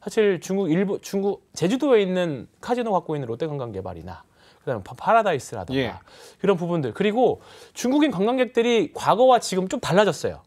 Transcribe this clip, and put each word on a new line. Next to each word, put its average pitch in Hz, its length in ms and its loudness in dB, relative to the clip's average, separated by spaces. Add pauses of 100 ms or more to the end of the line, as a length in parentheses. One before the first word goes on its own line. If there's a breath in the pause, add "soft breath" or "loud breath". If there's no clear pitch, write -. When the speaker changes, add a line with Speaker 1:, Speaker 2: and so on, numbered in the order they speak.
Speaker 1:
사실 202 400 2
중국, 190 300 -2
일본, 190 300 0
중국 196 520 -4
제주도에 247 480 2
있는 180 460 -2 (140)
카지노 233 300 -2
갖고 165 240 -2
있는 139 120 -6
롯데관광개발이나 104 960 -8 (360 soft breath)
그다음에 120 240 -6
파-, 123 120 -16
파라다이스라든가 151 840 0
Speaker 2:
예. 110 140 -2 (480 loud breath)
Speaker 1:
이런 190 160 2
부분들. 165 360 -2
그리고 208 480 0 (320 loud breath)
중국인 285 380 2
관광객들이 233 800 0
과거와 233 460 4
지금 185 280 -2
좀 262 120 -4
달라졌어요. 156 680 0